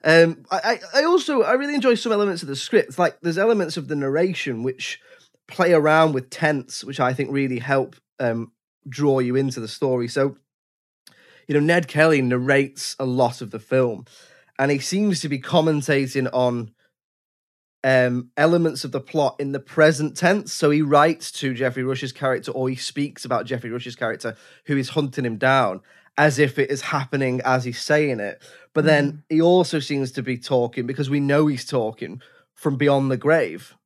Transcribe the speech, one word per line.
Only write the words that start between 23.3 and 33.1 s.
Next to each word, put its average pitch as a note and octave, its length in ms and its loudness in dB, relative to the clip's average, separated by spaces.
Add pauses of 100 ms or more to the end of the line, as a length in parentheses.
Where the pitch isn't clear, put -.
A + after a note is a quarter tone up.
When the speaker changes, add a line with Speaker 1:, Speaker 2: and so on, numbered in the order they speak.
Speaker 1:
Geoffrey A#2+ 240 -8
Rush's A#2+ 260 -10
character, A2+ 400 -6 (300)
who C#3+ 100 -2
is C3 140 -4
hunting C#3+ 340 -4
him A2+ 140 -4
down, A#2+ 420 2 (380)
as C#3+ 200 2
if C#3+ 200 2
it C3+ 120 0
is C3+ 120 -4
happening C3+ 640 -2
as B2+ 200 0
he's B2 160 -8
saying D3 400 0
it. G2+ 220 -10 (320)
But D#3 100 2
then D3 280 4
Speaker 2:
Mm. D3+ 180 -16
Speaker 1:
he D#3+ 120 2
also F3 380 4
seems C3+ 320 -4
to C3+ 100 -6
be B2 160 -4
talking, A#2+ 480 -2
because C3+ 240 -4
we C#3+ 100 0
know C#3+ 260 4
he's C3+ 180 -2
talking, A2+ 560 -6 (340)
from C#3+ 220 -4
beyond C#3 340 2